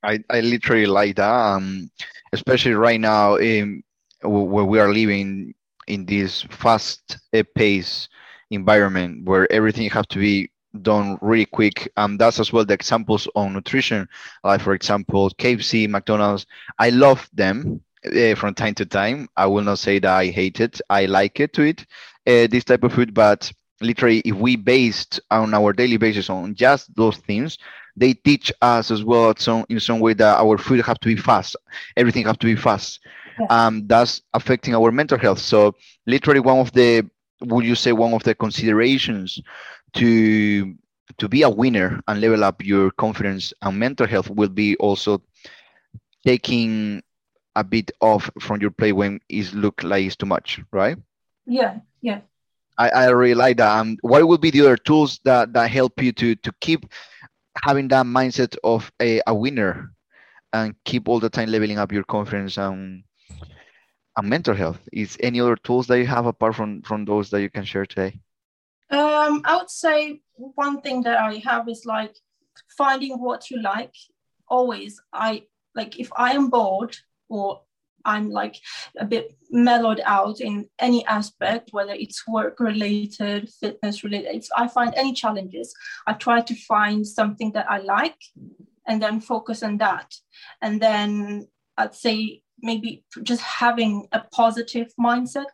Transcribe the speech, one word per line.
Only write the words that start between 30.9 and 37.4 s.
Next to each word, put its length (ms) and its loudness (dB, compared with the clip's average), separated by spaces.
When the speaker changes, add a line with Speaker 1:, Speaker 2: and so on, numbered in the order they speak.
Speaker 1:
to 60 -2
be 80 2
fast. 400 0
Everything 300 2
have 140 0
to 80 0
be 80 4
fast. 440 -2
Speaker 2:
Yeah. 100 -4
Speaker 1:
Um, 380 2
that's 340 4
affecting 420 0
our 160 6
mental 260 0
health. 220 2
So 360 4
literally 320 2
one 200 4
of 120 -2
the, 360 4